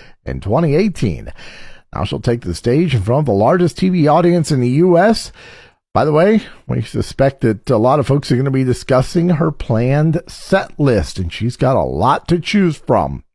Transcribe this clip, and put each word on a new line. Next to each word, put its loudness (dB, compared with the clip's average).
in -8
twenty 0
eighteen. -2
Now -4
she'll -6
take -2
the -4
stage 0
in 2
front 0
of 0
the -2
largest 2
T 0
V 2
audience 2
in 0
the 0
U 4
S. 0
By 2
the 0
way, 4
we -2
suspect -2
that -2
a 4
lot 2
of 0
folks 0
are 2
gonna 0
be 0
discussing 0
her 0
planned 0
set -2
list, 0
and -6
she's -6
got 2
a 0
lot 0
to 2
choose 0
from. -2